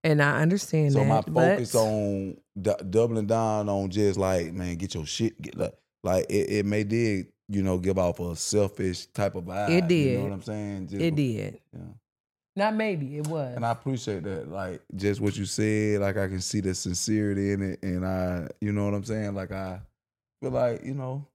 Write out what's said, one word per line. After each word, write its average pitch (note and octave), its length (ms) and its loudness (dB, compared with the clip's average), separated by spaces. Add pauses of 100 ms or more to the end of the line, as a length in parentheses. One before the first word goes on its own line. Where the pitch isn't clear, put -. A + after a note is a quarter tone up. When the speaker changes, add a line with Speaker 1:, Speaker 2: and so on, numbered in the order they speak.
Speaker 1:
And D3+ 180 4
I C#3+ 200 4
understand D#3+ 520 2
Speaker 2:
So C3+ 100 6
my C#3 160 4
Speaker 1:
that, - 120 -6
but C3 260 6
Speaker 2:
focus A#2+ 180 -4
on G2+ 600 2 (240)
d-, G2 120 2 (180)
doubling A2+ 360 2
down A2 420 2
on G2 220 0
just, G2+ 280 2
like, F#2 340 2
man, F2 240 -4
get F2+ 180 -6
your D#2 120 -4
shit, - 340 -2
get, - 160 -12
like, - 180 -4 (280)
like, F#2 260 2
it, G2+ 220 2
it G#2 160 2
may G#2 160 2
did, G#2+ 460 0 (200)
you G2 140 0
know, F#2 160 2
give F#2 200 2
off F2 200 2
a F2 160 -6
selfish F#2+ 720 0
type G2+ 300 -2
of F2 80 -8
vibe, G2 240 -4
Speaker 1:
It E3 60 4
Speaker 2:
you F3+ 60 6
know E3+ 80 0
Speaker 1:
did. C#3+ 360 4
Speaker 2:
what G2 80 -4
I'm F#2+ 100 -8
saying? G2+ 460 -6
Just G2 140 -4
Speaker 1:
It E3 120 2
Speaker 2:
be-, C3 220 0
Speaker 1:
did. - 240 -8 (120)
Speaker 2:
yeah. F2 80 -14 (760)
Speaker 1:
Not G#3+ 180 2
maybe, E3 420 -2
it D3+ 120 -4
was. C#3+ 280 -4
Speaker 2:
And A#2 80 -2
I A#2 60 2
appreciate A2+ 540 -4
that, F#2+ 260 -6
like, F#2 320 -8 (140)
just G2+ 240 2
what G2+ 160 0
you G2+ 80 -2
said, G#2+ 560 2
like, G2 160 0
I G2 120 0
can F#2+ 120 -4
see G#2 200 -2
the F#2 140 -2
sincerity G2+ 760 0
in G2 100 0
it, F#2+ 220 -6
and F2+ 200 -2
I, F#2 440 -2 (120)
you G#2 120 -2
know G2+ 120 0
what G2+ 100 0
I'm G2+ 100 -4
saying? G#2+ 320 -4
Like, F#2+ 160 -8
I F#2+ 280 -8 (640)
feel C3 80 -4
like, B2+ 340 0
you C3+ 100 -6
know. C3+ 300 -6 (100)